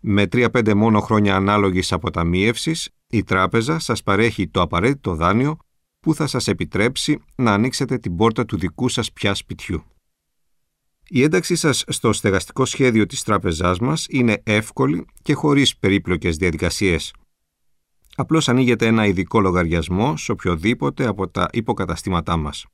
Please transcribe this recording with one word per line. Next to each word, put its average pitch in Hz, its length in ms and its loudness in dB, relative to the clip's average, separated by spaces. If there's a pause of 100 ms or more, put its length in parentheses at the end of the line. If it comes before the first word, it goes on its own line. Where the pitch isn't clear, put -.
Με 101 260 2
τρία-πέντε 117 460 2
μόνο 107 260 4
χρόνια 104 360 2
ανάλογης 98 560 2
αποταμίευσης, 90 960 -2 (180)
η 107 160 -2
τράπεζα 113 560 0
σας - 240 -4
παρέχει 104 440 0
το 95 140 -2
απαραίτητο 90 540 -2
δάνειο 110 420 0 (420)
που 160 160 0
θα 151 120 -4
σας 127 200 -4
επιτρέψει 110 720 -2 (160)
να 117 180 2
ανοίξετε 127 440 0
την 87 180 -6
πόρτα 113 300 2
του - 120 -6
δικού 92 320 -2
σας 117 220 -4
πια 101 220 -2
σπιτιού. - 500 -8 (1200)
Η 127 160 2
ένταξή 170 320 0
σας 160 320 0
στο 117 260 0
στεγαστικό 98 520 0
σχέδιο 117 400 2
της - 180 -8
τράπεζάς 90 560 0
μας 139 300 -2
είναι 120 340 2
εύκολη 127 640 -2 (160)
και 151 120 -2
χωρίς 143 440 2
περίπλοκες 90 580 0
διαδικασίες. 85 800 -2 (1000)
Απλώς 151 340 0
ανοίγετε 123 360 4
ένα 113 200 4
ειδικό 98 340 2
λογαριασμό 90 800 0
σε - 140 -8
οποιοδήποτε 117 760 -2
από 98 200 -2
τα 90 240 -4
υποκαταστήματά 90 840 -2
μας. 73 360 -6